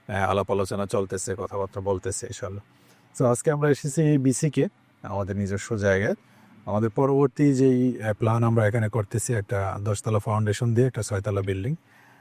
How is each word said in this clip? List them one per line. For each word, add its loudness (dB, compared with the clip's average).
আহ, -2
আলাপ 0
আলোচনা -2
চলতেছে, -4
কথাবার্তা -8
বলতেছে -4
ইনশাল্লাহ। -12
So 2
আজকে 2
আমরা 2
এসেছি 2
বিসিকে, 2
আমাদের -6
নিজস্ব -4
জায়গায়। 2
আমাদের 0
পরবর্তী 4
যেই, 4
আহ, 0
প্ল্যান 2
আমরা 4
এখানে 0
করতেছি, -2
একটা -4
দশতলা -2
ফাউন্ডেশন 0
দিয়ে 4
একটা -4
ছয়তলা -2
বিল্ডিং, -4